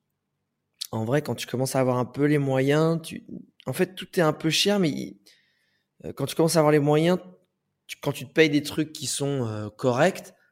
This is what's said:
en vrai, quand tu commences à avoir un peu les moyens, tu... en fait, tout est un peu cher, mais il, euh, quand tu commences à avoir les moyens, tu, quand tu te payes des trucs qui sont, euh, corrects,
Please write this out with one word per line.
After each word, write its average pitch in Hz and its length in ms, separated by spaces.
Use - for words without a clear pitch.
en 110 140
vrai, 135 160
quand 120 140
tu - 100
commences 127 300
à 135 40
avoir 127 180
un 127 80
peu 135 200
les 147 120
moyens, 143 640
tu... - 240
en 127 80
fait, 185 220
tout - 120
est 170 40
un 151 100
peu 160 160
cher, 202 300
mais 170 100
il, - 300
euh, - 80
quand 135 120
tu 131 100
commences 165 200
à 170 40
avoir 151 120
les 151 80
moyens, 156 400
tu, - 160
quand 143 100
tu 131 140
te - 60
payes 160 180
des 147 140
trucs 151 280
qui - 140
sont, 139 400
euh, 107 240
corrects, 139 640